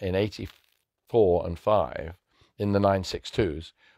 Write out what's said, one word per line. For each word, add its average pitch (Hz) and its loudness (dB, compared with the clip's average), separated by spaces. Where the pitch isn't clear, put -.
in 92 -4
eighty-four - -2
and 85 -6
five, 82 -2
in 101 0
the 101 4
nine 98 4
six - -10
twos, 80 -4